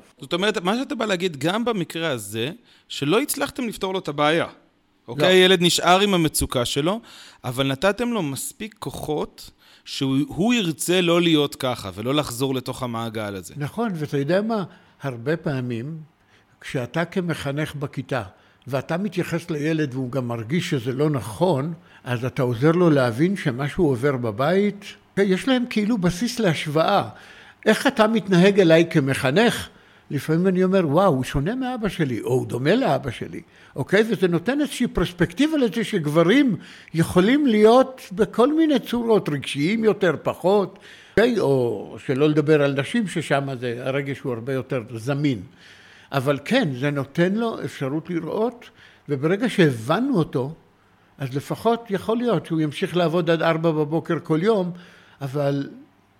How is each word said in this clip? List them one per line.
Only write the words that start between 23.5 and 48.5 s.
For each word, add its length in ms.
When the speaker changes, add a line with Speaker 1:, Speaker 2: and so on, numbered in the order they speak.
Speaker 2:
שהוא 200
עובר 280
בבית, 680
יש 300
להם 220
כאילו 280
בסיס 420
להשוואה. 720
איך 220
אתה 200
מתנהג 520
אליי 300
כמחנך? 800
לפעמים 360
אני 160
אומר, 240
"וואו, 260
הוא 100
שונה 320
מאבא 340
שלי, 320
או 120
הוא 140
דומה 280
לאבא 360
שלי." 300
אוקיי? 340
וזה 180
נותן 340
איזושהי 260
פרספקטיבה 720
לזה 260
שגברים 720
יכולים 540
להיות 540
בכל 420
מיני 260
צורות, 500
רגשיים 540
יותר, 400
פחות, 560
אוקיי? 280
או 560
שלא 240
לדבר 320
על 180
נשים, 280
ששם 400
זה, 260
הרגש 340
הוא 140
הרבה 200
יותר 280
זמין. 460
אבל 340
כן, 240
זה 120
נותן 440
לו 280
אפשרות 460
לראות, 560